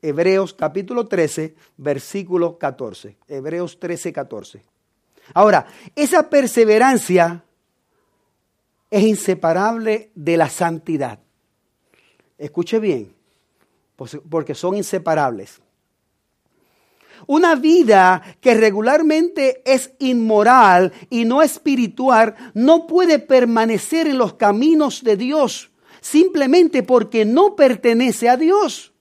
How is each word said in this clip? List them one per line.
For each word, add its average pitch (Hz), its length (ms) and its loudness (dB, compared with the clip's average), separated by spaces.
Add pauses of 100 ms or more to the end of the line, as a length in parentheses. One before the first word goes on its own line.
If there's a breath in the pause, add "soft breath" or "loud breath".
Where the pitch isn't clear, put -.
Hebreos 175 540 -2
capítulo 190 540 -6
trece, 160 480 -4 (200)
versículo 170 800 -6
catorce. 113 600 -10 (100)
Hebreos 156 540 -12
trece, 170 320 -10
catorce. 110 500 -14 (720 soft breath)
Ahora, 185 320 2 (300 loud breath)
esa 302 320 0
perseverancia 220 1120 2 (1500)
es 208 140 0
inseparable 214 1120 -2
de 165 200 -4
la 156 140 0
santidad. 160 680 -6 (1160)
Escuche 175 440 -6
bien, 139 340 -4 (800)
pues, 135 240 -18 (100)
porque 151 280 -6
son 185 200 -6
inseparables. 156 840 -4 (1700 soft breath)
Una 330 260 0
vida 214 840 2
que 247 140 2
regularmente 269 1120 0
es 262 360 -2
inmoral 220 920 4 (180 loud breath)
y 233 140 -2
no 254 180 2
espiritual 247 920 0 (200 loud breath)
no 320 320 2
puede 330 320 2
permanecer 240 880 0
en 269 80 -2
los 233 180 -2
caminos 262 680 0
de 214 120 2
Dios 254 540 -4 (300 soft breath)
simplemente 320 840 2
porque 233 440 0
no 359 280 2
pertenece 240 760 0
a 247 100 2
Dios. 370 640 -2